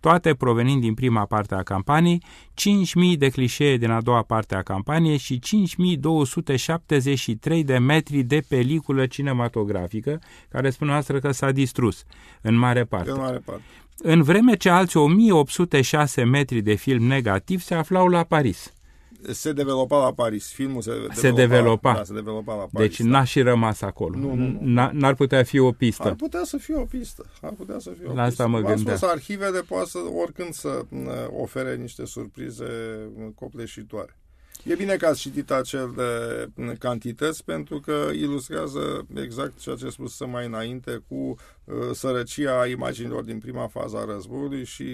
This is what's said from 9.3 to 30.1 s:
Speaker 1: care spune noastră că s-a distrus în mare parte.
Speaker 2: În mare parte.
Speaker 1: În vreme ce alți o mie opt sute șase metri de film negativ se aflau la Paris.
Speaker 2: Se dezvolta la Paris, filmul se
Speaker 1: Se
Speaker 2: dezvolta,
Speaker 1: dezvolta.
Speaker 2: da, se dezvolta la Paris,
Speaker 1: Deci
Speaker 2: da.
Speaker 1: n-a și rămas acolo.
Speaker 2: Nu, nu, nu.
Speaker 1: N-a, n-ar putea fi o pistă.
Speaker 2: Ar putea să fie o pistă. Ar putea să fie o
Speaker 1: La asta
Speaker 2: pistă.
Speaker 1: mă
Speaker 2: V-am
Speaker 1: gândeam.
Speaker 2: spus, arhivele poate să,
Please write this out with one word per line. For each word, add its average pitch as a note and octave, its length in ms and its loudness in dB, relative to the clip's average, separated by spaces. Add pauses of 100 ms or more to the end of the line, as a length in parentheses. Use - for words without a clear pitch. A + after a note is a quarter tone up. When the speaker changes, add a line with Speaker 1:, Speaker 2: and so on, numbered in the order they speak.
Speaker 1:
care C3+ 220 -2
spune D3 200 -2
noastră C#3+ 280 0
că C#3 140 0
s-a C3+ 180 0
distrus C3 520 0 (400)
în A2+ 120 2
mare A#2+ 300 4
parte. G2 260 -4
Speaker 2:
În C3+ 60 -4
mare C3 280 -4
parte. - 180 -12 (360)
Speaker 1:
În E3 240 6
vreme G3+ 340 6
ce - 120 2
alți F3+ 280 4
o D3 100 6
mie G#3 260 6
opt D3+ 180 4
sute E3+ 300 2
șase C#3 440 2
metri B2+ 360 2
de G#2 140 4
film A#2+ 320 2
negativ B2+ 540 0
se - 140 -6
aflau F#3 340 2
la F3 140 4
Paris. D3 500 0 (580)
Speaker 2:
Se D#3 220 -6
dezvolta C3+ 440 0
la C3 160 4
Paris, A2 400 -2
filmul C3+ 300 -4
se A2 80 -6
Speaker 1:
Se A2+ 400 0
Speaker 2:
dezvolta, B2 160 6
Speaker 1:
dezvolta. A#2 460 4
Speaker 2:
da, G#2+ 120 -2
se G2 80 -12
dezvolta G#2+ 420 -8
la G2 180 -8
Paris, G#2+ 160 2
Speaker 1:
Deci - 120 -4
Speaker 2:
da. A#2 100 2
Speaker 1:
n-a C3+ 140 6
și C3 160 2
rămas A#2 400 4
acolo. G2 380 -6
Speaker 2:
Nu, C#3 160 -4
nu, B2+ 120 0
nu. B2+ 140 -4
Speaker 1:
N-a, B2 320 2
n-ar C#3 220 2
putea C3 280 2
fi C3+ 160 2
o B2+ 140 6
pistă. A#2 360 0
Speaker 2:
Ar - 60 -2
putea D#4+ 300 -6
să C#4+ 120 -8
fie - 180 -6
o C4 100 -2
pistă. - 420 -12 (140)
Ar - 160 -10
putea F#3+ 220 -12
să - 200 -14
fie - 100 -14
o B2 60 -6
Speaker 1:
La B2 80 0
asta A#2+ 40 2 (180)
Speaker 2:
pistă. - 20 2
Speaker 1:
mă A#2 140 2
Speaker 2:
V-am G#2 140 2
Speaker 1:
gândeam. G#2+ 220 0
Speaker 2:
spus, F3+ 120 0
arhivele F#3 520 -4
poate F3+ 280 -6
să, F3+ 100 -10 (240)